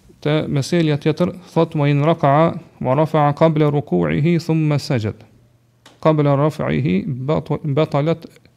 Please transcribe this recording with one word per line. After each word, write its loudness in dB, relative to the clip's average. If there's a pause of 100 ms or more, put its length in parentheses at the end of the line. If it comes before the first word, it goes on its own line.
(240)
te 0
meselja 0
tjetër, -2 (180)
thot: 0
"Wa 2
in 2
raka'a 2 (240)
wa 0
rafa'a 2
qabla 2
ruku'ihi 0
thumma 0
sajad. -4 (840)
Qabla 2
raf'ihi 0
bat-, -4
batalat -2 (300)